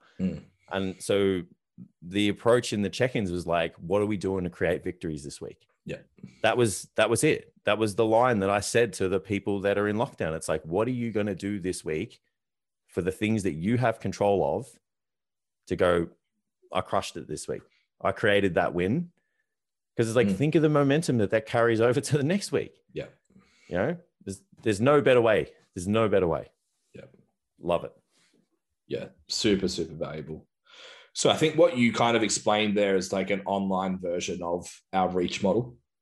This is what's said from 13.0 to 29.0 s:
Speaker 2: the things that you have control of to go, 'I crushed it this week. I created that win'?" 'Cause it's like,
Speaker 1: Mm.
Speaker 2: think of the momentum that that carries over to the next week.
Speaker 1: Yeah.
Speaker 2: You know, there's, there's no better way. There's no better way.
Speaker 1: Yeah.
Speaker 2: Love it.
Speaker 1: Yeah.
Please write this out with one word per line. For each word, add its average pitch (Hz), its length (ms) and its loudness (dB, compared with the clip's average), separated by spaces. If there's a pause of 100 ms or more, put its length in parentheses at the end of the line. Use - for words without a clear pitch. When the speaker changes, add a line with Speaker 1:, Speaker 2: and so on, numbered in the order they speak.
Speaker 2:
the 90 100 -2
things 107 320 -2
that 80 100 -2
you 95 240 -2
have 120 220 0
control 95 580 0
of - 220 -12 (880)
to 92 80 -4
go, 87 340 2 (640)
'I 92 100 -2
crushed - 360 -4
it 69 100 -14
this 76 200 -12
week. - 140 -8 (380)
I 95 140 0
created 101 400 2
that 85 200 0
win'?" 107 380 -2 (840)
'Cause 117 120 0
it's 113 80 -2
like, 113 100 4
Speaker 1:
Mm. 98 80 0
Speaker 2:
think 151 200 2
of 165 60 6
the 156 80 4
momentum 143 500 2
that 101 120 2
that 110 140 2
carries 117 340 2
over 123 220 4
to - 160 -2
the 110 60 0
next 185 280 -2
week. 80 400 -6
Speaker 1:
Yeah. - 160 -8 (600)
Speaker 2:
You 85 80 -6
know, 147 200 0 (280)
there's, 98 160 -10 (200)
there's 107 200 0
no 147 200 6
better 123 200 6
way. 104 320 2 (200)
There's 90 140 -8
no 110 220 2
better 95 180 4
way. 76 220 -4 (440)
Speaker 1:
Yeah. - 120 -20 (540)
Speaker 2:
Love 85 260 -2
it. - 80 -14 (920)
Speaker 1:
Yeah. - 220 -8 (200)